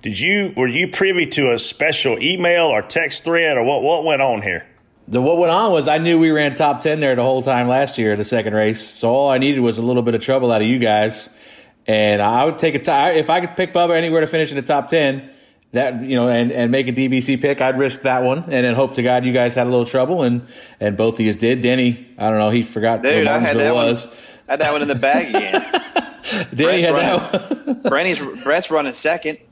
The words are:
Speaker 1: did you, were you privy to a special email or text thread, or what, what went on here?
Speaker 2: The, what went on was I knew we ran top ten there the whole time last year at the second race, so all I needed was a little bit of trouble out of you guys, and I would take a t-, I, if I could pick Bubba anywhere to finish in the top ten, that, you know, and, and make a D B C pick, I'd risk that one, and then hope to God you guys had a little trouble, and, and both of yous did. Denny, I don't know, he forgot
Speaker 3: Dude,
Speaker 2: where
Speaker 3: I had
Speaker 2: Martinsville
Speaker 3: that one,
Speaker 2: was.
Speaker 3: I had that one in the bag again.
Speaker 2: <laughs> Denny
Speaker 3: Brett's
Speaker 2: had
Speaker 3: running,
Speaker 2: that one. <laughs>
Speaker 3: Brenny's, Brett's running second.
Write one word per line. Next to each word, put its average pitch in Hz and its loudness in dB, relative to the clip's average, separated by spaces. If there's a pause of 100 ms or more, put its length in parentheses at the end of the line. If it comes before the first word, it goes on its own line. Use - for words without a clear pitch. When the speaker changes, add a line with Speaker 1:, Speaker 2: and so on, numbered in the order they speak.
Speaker 1:
did 107 -6
you, 190 0
were 127 0
you 156 -2
privy 180 0
to 135 0
a 117 0
special 135 -2
email 175 2
or 117 0
text - -4
thread, 165 0
or 120 0
what, 131 0
what 151 0
went 151 0
on 117 0
here? 90 -6 (400)
Speaker 2:
The, 120 0
what 160 2
went 170 4
on 202 2
was 151 2
I 151 2
knew 165 2
we 160 4
ran 147 2
top 147 0
ten 156 0
there 135 2
the 120 0
whole 131 2
time 123 0
last 135 0
year 110 2
at 101 -2
the 104 -2
second 107 -2
race, 107 0
so - -4
all 139 2
I 131 2
needed 135 0
was 117 0
a - -4
little 123 0
bit 117 0
of 113 0
trouble 127 0
out 110 2
of 107 0
you 127 2
guys, 110 0 (600)
and 107 2
I 117 2
would 160 -2
take 160 0
a 143 0
t-, - -2
I, 143 2
if 156 2
I 180 2
could 180 -8
pick 180 -4
Bubba 170 2
anywhere 165 2
to 151 0
finish 156 -2
in 143 -8
the 139 -4
top 143 -2
ten, 139 0 (440)
that, 123 -2
you 135 -4
know, 120 2
and, 120 0
and 120 0
make 131 0
a 127 -4
D 131 0
B 131 0
C 131 -2
pick, 139 -2
I'd 131 0
risk 131 -2
that 127 0
one, 139 0
and 127 0
then 117 0
hope 131 0
to 123 -2
God 123 2
you 127 0
guys 123 2
had 123 0
a - -2
little 123 2
trouble, 135 0
and, 120 -2 (320)
and 104 -2
both 110 0
of - -16
yous 110 0
did. 117 0
Denny, 123 0 (100)
I 107 0
don't 110 2
know, 107 2
he 113 2
forgot 113 -2
Speaker 3:
Dude, 151 2
Speaker 2:
where - 0
Speaker 3:
I - 0
had 151 0
Speaker 2:
Martinsville 117 2
Speaker 3:
that 156 2
one, 117 2
Speaker 2:
was. 120 -2 (400)
Speaker 3:
I - -4
had 143 -2
that 151 0
one 147 -2
in 143 -4
the 139 -2
bag 139 0
again. - -2
Speaker 2:
<laughs> - -6
Denny 165 2
Speaker 3:
Brett's 170 2
Speaker 2:
had 165 2
Speaker 3:
running, 143 2 (120)
Speaker 2:
that - -6
one. 262 -4
<laughs> 226 -2
Speaker 3:
Brenny's, 160 0 (240)
Brett's 160 0
running 143 0
second. 156 -4 (140)